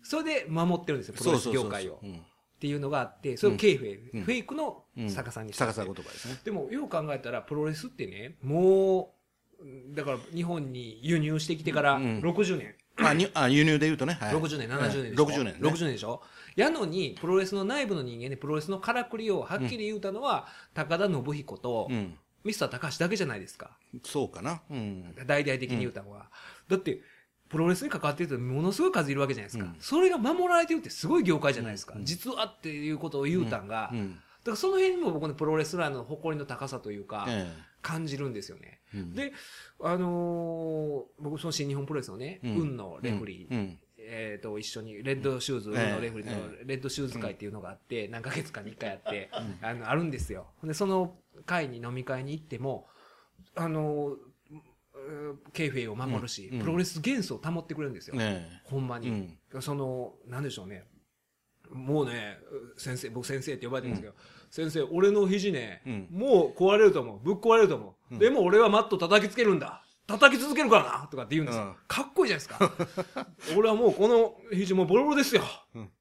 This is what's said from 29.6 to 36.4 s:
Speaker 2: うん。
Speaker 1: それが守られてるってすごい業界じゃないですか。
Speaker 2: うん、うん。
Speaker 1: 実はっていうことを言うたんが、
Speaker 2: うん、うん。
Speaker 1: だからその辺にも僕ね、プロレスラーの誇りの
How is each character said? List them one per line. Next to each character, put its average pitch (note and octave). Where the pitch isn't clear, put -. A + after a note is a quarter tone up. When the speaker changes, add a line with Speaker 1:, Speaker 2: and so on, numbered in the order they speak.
Speaker 2:
う F2+
ん。 F2
Speaker 1:
そ D#4
れ F#4
が F4
守 E4
ら F4
れ E4+
て E4
る D#4+
っ E4
て -
す -
ご E4+
い C4
業 E3+
界 C#3
じ A#2+
ゃ -
な A2+
い -
で G2+
す -
か。 -
Speaker 2:
う -
ん、 G#2+
う -
ん。 -
Speaker 1:
実 F3
は A3+
っ -
て D#3+
い D3
う D3+
こ D#3
と C#3+
を -
言 E3+
う A#2
た A2
ん G2
が、 G#2+
Speaker 2:
う A#2+
ん、 -
う G#2+
ん。 G2
Speaker 1:
だ F2+
か -
ら G#3+
そ F#4+
の G4
辺 F#4+
に F4
も A3
僕 D#3
ね、 C#3+
プ D#3
ロ D#3
レ D#3
ス D#3
ラ E3+
ー -
の C3
誇 D3+
り -
の C#3+